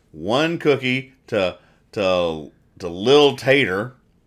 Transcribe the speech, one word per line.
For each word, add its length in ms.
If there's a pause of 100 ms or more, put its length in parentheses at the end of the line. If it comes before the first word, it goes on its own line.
(120)
one 460
cookie 560 (140)
to, 300 (340)
to, 580 (280)
to 100
Lil 480
Tater. 580 (320)